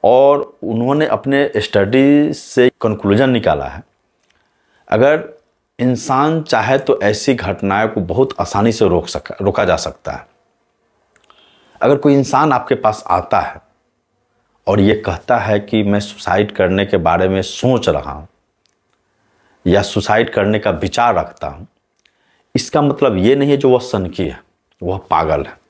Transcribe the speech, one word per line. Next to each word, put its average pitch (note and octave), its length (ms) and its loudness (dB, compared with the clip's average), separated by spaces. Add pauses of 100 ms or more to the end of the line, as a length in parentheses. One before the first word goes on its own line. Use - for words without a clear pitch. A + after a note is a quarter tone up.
और C#3 600 4
उन्होंने A#2+ 440 0
अपने C#3 500 -2
स्टडी C3+ 760 2
से - 380 2 (100)
कंक्लूजन A2 480 2
निकाला D#2 360 0
है, C#2+ 180 -14 (1040)
अगर D3 400 2 (500)
इंसान C3+ 640 0
चाहे B2 360 0
तो C3+ 240 0
ऐसी G#2+ 340 0
घटनाएं G2 540 -2
को G#2+ 120 -4
बहुत A2+ 280 0 (100)
आसानी G2+ 320 0
से A2 160 2
रोक E2+ 200 0
सक-, - 340 -10
रोका F#2+ 240 0
जा F2 100 2
सकता - 360 -10
है। - 160 -14 (1500)
अगर C#3 160 4
कोई C#3+ 160 2
इंसान C#3 400 2
आपके - 220 0
पास - 320 -2
आता F#2 320 0
है - 220 -8 (1040)
और G2+ 120 2
ये G#2 160 4
कहता G#2+ 420 -2
है G#2 220 0
कि G#2+ 240 -2
मैं G2+ 160 0
सुसाइड G2+ 520 -4
करने F#2+ 340 0
के G2 120 -2
बारे E2+ 300 2
में F#2+ 140 0
सोच A#2+ 480 -2
रहा C#2+ 220 -4
हूँ D2+ 160 -14 (1400)
या G2 140 4
सुसाइड G#2+ 480 -2
करने G#2 300 0
का G2+ 120 -2
विचार G2+ 440 0
रखता - 320 -6
हूँ, D2+ 200 -14 (880)
इसका - 260 -2
मतलब C#3 360 0
ये A2 180 4
नहीं C#3 160 0
है C#3 60 2
जो C3 120 2
वह B2+ 100 4
सनकी F#2+ 480 -4
है, - 160 -12 (400)
वह F#2 140 -4 (120)
पागल D#2 340 0
है। - 140 -14 (120)